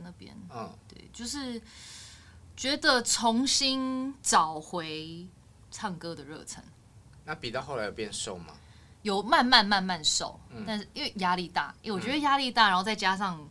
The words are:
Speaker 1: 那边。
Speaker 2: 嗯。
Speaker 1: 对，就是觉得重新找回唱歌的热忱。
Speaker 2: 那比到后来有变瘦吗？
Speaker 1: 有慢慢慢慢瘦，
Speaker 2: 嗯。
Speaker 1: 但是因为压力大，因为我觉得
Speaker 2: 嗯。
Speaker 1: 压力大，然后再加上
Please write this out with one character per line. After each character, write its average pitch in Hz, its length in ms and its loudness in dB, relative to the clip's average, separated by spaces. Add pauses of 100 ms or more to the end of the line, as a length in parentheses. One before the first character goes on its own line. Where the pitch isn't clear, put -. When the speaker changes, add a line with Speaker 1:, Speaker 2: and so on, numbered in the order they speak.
Speaker 1:
那 175 80 -16
边。 - 240 -18 (140)
Speaker 2:
嗯。 113 220 -10 (140)
Speaker 1:
对， - 260 -20
就 240 140 -12
是 247 340 -6 (960)
觉 277 200 0
得 285 260 4
重 233 440 2
新 262 760 0
找 160 380 4
回 160 640 -8 (440)
唱 185 280 -8
歌 170 160 -8
的 147 80 -12
热 151 220 -14
忱。 - 180 -14 (600)
Speaker 2:
那 156 100 -8
比 123 160 -8
到 127 120 -4
后 139 140 -8
来 107 100 -2
有 95 60 -6
变 104 200 -6
瘦 101 240 -6
吗？ 80 160 -14 (480)
Speaker 1:
有 202 220 0
慢 269 220 6
慢 240 200 8
慢 202 180 4
慢 180 220 -4
瘦， - 340 0 (120)
Speaker 2:
嗯。 226 160 -12
Speaker 1:
但 214 120 -4
是 202 140 -8
因 277 100 -8
为 254 140 -4
压 185 180 2
力 180 140 -2
大， 147 320 -2
因 220 100 -6
为 196 80 -2
我 - 0 -
觉 220 140 -2
得 302 60 0
Speaker 2:
嗯。 - 20 0
Speaker 1:
压 277 160 4
力 262 140 0
大， 226 180 6
然 190 80 6
后 190 60 2
再 214 120 0
加 190 220 2
上 175 340 -4